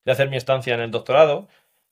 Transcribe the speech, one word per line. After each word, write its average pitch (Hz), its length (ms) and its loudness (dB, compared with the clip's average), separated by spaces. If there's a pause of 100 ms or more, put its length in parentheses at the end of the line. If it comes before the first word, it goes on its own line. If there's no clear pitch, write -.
de 127 80 0
hacer 135 180 0
mi 139 60 -6
estancia 127 360 -2
en 117 80 -2
el 117 100 -6
doctorado, 143 580 2 (440)